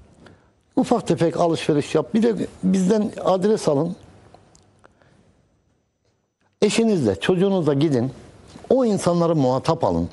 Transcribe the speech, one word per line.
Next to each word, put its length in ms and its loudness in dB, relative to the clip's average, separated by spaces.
Ufak 300 0
tefek 300 0
alışveriş 580 0
yap. 200 -2
Bir 80 0
de 240 -2
bizden 480 0
adres 440 0
alın. 280 -2
Eşinizle, 580 2
çocuğunuzla 540 0
gidin. 380 0
O 140 2
insanları 520 0
muhatap 480 0
alın. 280 0